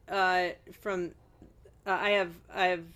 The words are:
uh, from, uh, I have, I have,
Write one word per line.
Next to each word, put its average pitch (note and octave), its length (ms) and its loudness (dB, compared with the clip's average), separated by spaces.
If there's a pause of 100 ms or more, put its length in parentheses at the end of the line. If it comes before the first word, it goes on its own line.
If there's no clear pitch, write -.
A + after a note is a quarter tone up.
uh, F#3 400 2 (320)
from, F#3 320 -4 (720)
uh, G3+ 120 -2
I G3+ 120 0
have, G3 200 2 (240)
I F#3+ 120 0
have, F3 180 0 (120)